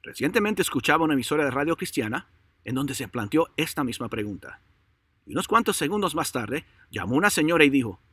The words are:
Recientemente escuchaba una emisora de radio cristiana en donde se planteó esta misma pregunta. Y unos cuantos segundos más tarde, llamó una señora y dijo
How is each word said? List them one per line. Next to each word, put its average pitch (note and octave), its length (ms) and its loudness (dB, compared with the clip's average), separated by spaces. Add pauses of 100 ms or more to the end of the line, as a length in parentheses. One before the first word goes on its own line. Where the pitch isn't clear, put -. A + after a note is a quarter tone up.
Recientemente G3 580 0
escuchaba D#3 440 2
una D#3 80 2
emisora C#3+ 320 0
de B2+ 60 0
radio D3 260 0
cristiana B2+ 500 -4 (380)
en A#2 100 -4
donde C3+ 180 -2
se A#2 140 -8
planteó B2 480 0
esta D3+ 300 -2
misma A#2 240 -6
pregunta. G#2 520 -8 (640)
Y - 60 -16
unos - 160 -4
cuantos A3 300 2
segundos F3+ 380 -2
más - 180 -4
tarde, A#2+ 320 -4 (260)
llamó G2 240 -4
una G3 140 4
señora D#3+ 340 4
y C#3 60 8
dijo B2 320 0 (120)